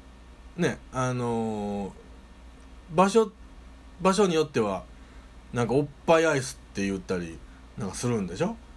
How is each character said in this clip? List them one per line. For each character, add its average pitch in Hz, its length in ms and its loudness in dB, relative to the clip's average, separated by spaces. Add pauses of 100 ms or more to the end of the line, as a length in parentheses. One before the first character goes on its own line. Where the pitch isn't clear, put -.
(560)
ね、 170 220 0 (140)
あ 127 200 0
の 110 760 -2
ー、 - 20 -8 (1040)
場 185 140 6
所、 220 240 4 (680)
場 185 120 4
所 202 140 6
に 175 80 2
よ 156 100 4
っ 147 40 -2
て - 120 0
は、 98 240 0 (680)
な 120 120 2
ん 110 40 0
か 117 60 0
お 147 80 4
っ 143 40 -2 (200)
ぱ 165 140 8
い 165 60 4
ア 151 100 2
イ 131 60 0
ス - 160 -10 (140)
っ - 20 -20
て 101 80 -4
言 98 140 0
っ - 40 -6
た 92 180 -4
り、 85 200 -10 (400)
な 113 80 -6
ん - 20 -6
か 90 60 -10
す - 120 -6
る 120 140 0
ん 95 60 -4
で - 100 -10
し - 60 -2
ょ？ 226 140 -2 (200)